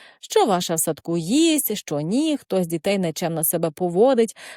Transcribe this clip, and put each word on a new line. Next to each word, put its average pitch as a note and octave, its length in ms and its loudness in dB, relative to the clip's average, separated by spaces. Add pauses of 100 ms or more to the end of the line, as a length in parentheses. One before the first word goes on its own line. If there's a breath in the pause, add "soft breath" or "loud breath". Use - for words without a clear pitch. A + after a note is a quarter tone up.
(200 loud breath)
Що - 260 2
ваша F3+ 300 0
в D#3 40 -2
садку E3+ 380 -4
їсть, C4+ 580 2
що D3+ 240 -6
ні, C4 380 0
хто F#3 260 -2
з E3 40 -4
дітей E3+ 300 -2
нечемно E3 460 -4
себе E3 280 -2
поводить, A3 680 2 (200 loud breath)